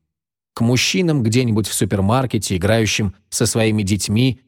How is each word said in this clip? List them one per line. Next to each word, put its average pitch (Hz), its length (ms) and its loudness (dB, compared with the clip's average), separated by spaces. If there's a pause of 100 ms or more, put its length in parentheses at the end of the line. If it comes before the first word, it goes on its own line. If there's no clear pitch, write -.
(540)
К - 60 -10
мужчинам 139 640 0
где-нибудь 110 440 0
в - 80 -8
супермаркете, 107 800 0
играющим 104 580 0 (160)
со - 160 0
своими 110 360 0
детьми, 104 640 0